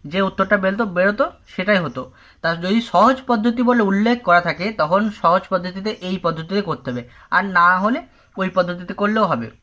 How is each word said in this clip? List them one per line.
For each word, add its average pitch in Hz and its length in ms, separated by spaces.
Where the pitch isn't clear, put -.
যে 151 220
উত্তরটা 196 360
বেরোতো, 202 220
বেরোতো, 208 280
সেটাই 196 320
হতো। 131 160
তা 165 140
যদি 185 240
সহজ 254 260
পদ্ধতি 233 400
বলে 240 200
উল্লেখ 214 280
করা 175 200
থাকে, 165 180
তখন 170 200
সহজ 185 300
পদ্ধতিতে, 190 400
এই 190 160
পদ্ধতিতে 165 440
করতে - 220
হবে, 123 120
আর 185 80
না 175 100
হলে 240 160
ওই 190 200
পদ্ধতিতে 180 460
করলেও 214 300
হবে। 117 160